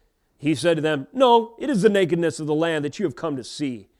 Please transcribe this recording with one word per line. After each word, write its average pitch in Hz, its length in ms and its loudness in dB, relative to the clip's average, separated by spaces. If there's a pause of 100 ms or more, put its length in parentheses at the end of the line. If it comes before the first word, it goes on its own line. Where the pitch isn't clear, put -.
(380)
He 147 160 -2
said 165 220 2
to 151 60 -4
them, 147 320 -2
"No, 233 440 4
it 269 120 -6
is 208 140 2
the 220 40 6
nakedness 170 540 2
of 151 60 -6
the 151 60 0
land 156 300 0
that 143 160 -8
you - 60 -2
have 139 100 -2
come 151 220 -6
to 113 80 -10
see." 123 420 -8 (120)